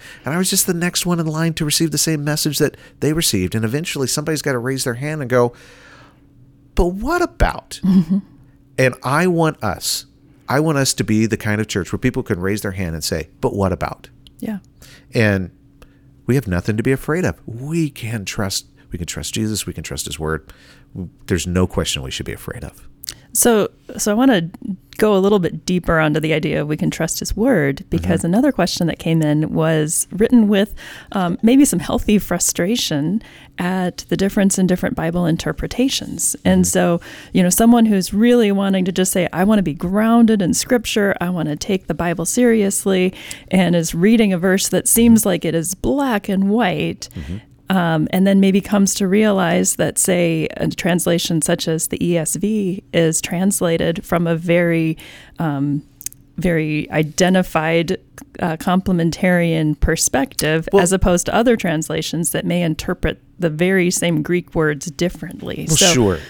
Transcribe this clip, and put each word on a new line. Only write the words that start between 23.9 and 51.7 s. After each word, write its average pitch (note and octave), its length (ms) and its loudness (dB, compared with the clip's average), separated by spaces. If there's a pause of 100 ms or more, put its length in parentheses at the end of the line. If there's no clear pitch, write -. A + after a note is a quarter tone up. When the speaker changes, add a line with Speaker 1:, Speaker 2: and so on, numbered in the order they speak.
Speaker 2:
so G#3+ 120 -2
I G#3 60 2
wanna G#3+ 340 4 (480)
go G#3+ 180 4
a F#3+ 40 4
little G3+ 180 4
bit E3 260 -4
deeper F3 360 0
onto D#3 200 2
the D#3 140 0
idea D3+ 280 0
of D3 60 -4
we D#3 100 -2
can F3 120 -2
trust - 300 -4
his - 180 -6
word, F3 540 0
because E3+ 300 0
Speaker 1:
Mm-hmm. E3+ 120 -2
Speaker 2:
another C4 180 2
question F3 360 0
that - 100 -4
came E3 240 0
in D3+ 320 0
was D#3+ 580 0
written A3 360 4
with, G3+ 260 2 (380)
um, F3+ 320 -2
maybe C4+ 220 6
some E3+ 120 0
healthy G#3 400 0
frustration F3+ 1040 -2 (380)
at F3+ 500 -4
the E3+ 80 0
difference G3 400 2
in F#3+ 80 4
different F3+ 300 0
Bible E3 320 -2
interpretations. - 1160 -2
And F#3 200 4
Speaker 1:
Mm-hmm. F3+ 60 0
Speaker 2:
so, F3 320 2 (320)
you F#3 100 4
know, F3 60 2
someone A#3 360 6
who's G3 260 0
really A3+ 400 4
wanting G3 340 0
to F#3+ 60 -2
just F#3 200 0
say, F3+ 200 0
"I E3+ 120 0
wanna G#3 180 4
be D#3+ 140 -2
grounded A3 680 4
in E3+ 140 2
scripture, A3 640 0
I F3 80 -2
wanna D#3 280 -4
take - 280 -4
the E3+ 80 -4
Bible E3+ 320 -4
seriously," G3 880 2 (380)
and F3 240 4
is E3 180 0
reading G#3 400 4
a F3 60 -2
verse F#3+ 300 2
that - 180 0
seems A#3 340 6
Speaker 1:
Mm-hmm. G#3 80 0
Speaker 2:
like F3 160 -2
it D#3+ 80 -2
is E3 220 -2
black C4 520 -2
and G3 220 0
white, F3 640 -2
Speaker 1:
Mm-hmm. E2 240 -8 (320)
Speaker 2:
um, E3 420 2
and F#3+ 140 2
then G3 140 4
maybe F#3+ 220 4
comes G3 340 2
to G3 140 0
realize F#3+ 640 2
that, - 220 -2
say, E3+ 580 0
a D#3+ 140 -2
translation E3+ 720 0
such - 260 -2
as D#3+ 200 -2